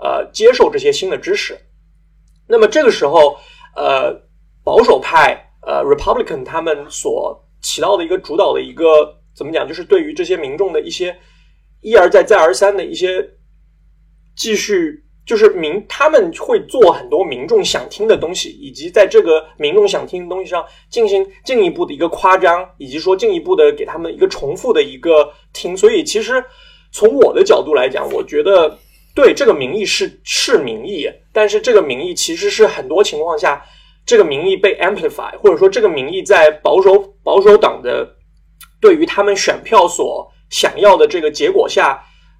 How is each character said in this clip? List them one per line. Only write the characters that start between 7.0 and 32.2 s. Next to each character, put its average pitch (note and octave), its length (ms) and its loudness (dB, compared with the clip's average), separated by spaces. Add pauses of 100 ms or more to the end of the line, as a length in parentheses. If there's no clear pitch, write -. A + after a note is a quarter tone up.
起 - 180 -8
到 F3+ 160 0
的 E3+ 80 -4
一 E3 40 -10
个 F#3 100 -2
主 - 180 -8
导 E3 180 0
的 C3 80 -4
一 C3 100 -14
个， D3+ 440 2 (200)
怎 - 80 -12
么 D3+ 80 -10
讲， C3+ 160 -4
就 D#3+ 60 -12
是 F3 100 -12
对 F#3+ 160 2
于 D3+ 140 -8
这 F3 100 -6
些 F3 100 -2
民 D#3+ 220 -8
众 F#3 160 -4
的 D#3 80 -2
一 D3+ 80 -12
些 F3 260 -8 (680)
一 A3 120 -6
而 F3 140 6
再 F3+ 140 6
再 G3+ 160 2
而 E3 160 4
三 G3+ 200 2
的 F#3 80 -4
一 E3 120 -10
些 F#3 400 -6 (1000)
继 A3 220 -6
续， F3 480 -4 (220)
就 A#3 100 -2
是 G#3+ 140 4
民-， F3 360 -6
他 - 220 -2
们 A3 320 2
会 - 260 -2
做 G#3+ 240 4
很 B2+ 200 -6
多 D#3 120 0
民 C#3 240 -8
众 A3 160 2
想 - 280 -6
听 A3 180 -6
的 G#3 80 4
东 E3+ 180 -8
西， - 140 -10
以 - 240 -20
及 E3 160 -14
在 G3 180 4
这 A3+ 140 4
个 D#3+ 240 0 (140)
民 D3+ 160 -4
众 G3+ 120 4
想 C#3+ 200 -4
听 F3+ 160 -12
的 F3 80 -16
东 F#3+ 120 -8
西 E3+ 60 -12
上 E3+ 160 -6 (240)
进 A3+ 180 -2
行 G3 240 -2 (140)
进 B3 180 0
一 F3 60 2
步 D#3 160 -4
的 C#3+ 80 -10
一 C#3 60 -14
个 E3+ 100 -2
夸 F#3+ 300 0
张， F3+ 280 0 (120)
以 C#3 100 -16
及 C#3 100 -10
说 F#3 160 0
进 G3+ 200 -2
一 E3+ 40 -4
步 F3+ 160 -4
的 D3+ 180 4
给 D3 120 -8
他 - 140 -12
们 E3 160 -10
一 - 20 -16
个 F#3+ 100 0
重 D#3 300 -8
复 B3+ 160 -4
的 D3+ 100 2
一 C3 140 -6
个 D3+ 380 0 (180)
听。 F3+ 240 -10
所 G#3 160 4
以 F3 100 0
其 G#3+ 200 -4
实 B3+ 200 -2 (500)
从 A3+ 260 2
我 G#3 160 4
的 F#3 100 2
角 - 180 2
度 D3 120 -2
来 C3 160 0
讲， C#3 200 -8
我 C3 140 -6
觉 D3 180 -4
得 E3+ 360 2 (360)
对， A#3 200 4
这 C#4 100 -4
个 A3 80 4
民 C#3 220 -4
意 G#3 100 -4
是， - 400 -6
是 - 340 -2
民 A#2+ 280 -6
意， E3 220 -8 (240)
但 G#3+ 160 2
是 G#3 120 -2
这 B3 120 -2
个 G3 100 4
民 C3+ 220 -6
意 F3+ 100 -8
其 - 220 -8